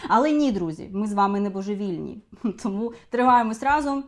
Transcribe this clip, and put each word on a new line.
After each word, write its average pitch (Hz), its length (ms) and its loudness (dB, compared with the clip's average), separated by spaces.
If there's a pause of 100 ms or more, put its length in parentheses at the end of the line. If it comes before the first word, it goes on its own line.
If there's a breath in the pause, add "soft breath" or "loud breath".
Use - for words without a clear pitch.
Але 277 240 4
ні, 294 200 4
друзі, 170 420 -4
ми 208 140 -2
з 208 60 -6
вами 202 260 2
не 202 100 0
божевільні. 190 720 -6 (180)
<laughs> - 240 -4
Тому 226 300 -4 (160 loud breath)
тримаємось 240 540 2
разом 277 440 0